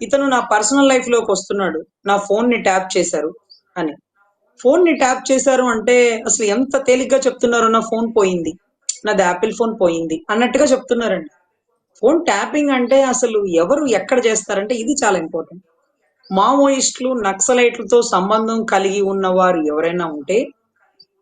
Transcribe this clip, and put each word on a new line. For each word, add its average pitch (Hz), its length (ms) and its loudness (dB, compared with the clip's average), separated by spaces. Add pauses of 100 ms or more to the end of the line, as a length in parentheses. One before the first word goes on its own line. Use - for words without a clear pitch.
"ఇతను 277 220 0
నా 254 140 2
పర్సనల్ 262 480 2
లైఫ్ 247 200 2
లోకి 233 240 0
వస్తున్నాడు, 185 520 -4 (220)
నా 202 100 2
ఫోన్ 208 340 0
ని 226 120 -2
ట్యాప్ 185 360 0
చేశారు" 170 360 -2 (420)
అని. 160 180 -4 (680)
ఫోన్ 320 220 4
ని 330 80 4
ట్యాప్ 254 400 0
చేశారు 262 300 2
అంటే 233 640 2
అసలు 226 200 0
ఎంత 262 400 -2
తేలిగ్గా 254 340 2
చెప్తున్నారు, 233 460 0
"నా 226 140 4
ఫోన్ 226 360 -4
పోయింది, 180 360 0 (520)
నాది 208 180 0
యాపిల్ 214 360 -2
ఫోన్ 226 220 -2
పోయింది" 165 500 -2
అన్నట్టుగా 240 340 0
చెప్తున్నారండి. 233 640 -2 (720)
ఫోన్ 311 240 2
ట్యాపింగ్ 240 460 0
అంటే 254 320 4
అసలు 233 440 0
ఎవరు 185 400 0
ఎక్కడ 226 400 0
చేస్తారంటే 214 480 -2
ఇది 226 200 -4 (100)
చాలా 196 140 2
ఇంపార్టెంట్. 165 460 -10 (680)
మావోయిస్టులు, 262 800 2
నక్సలైట్లతో 240 880 0
సంబంధం 220 600 0
కలిగి 196 360 0
ఉన్నవారు 185 600 0
ఎవరైనా 160 460 -2
ఉంటే 175 420 -4 (720)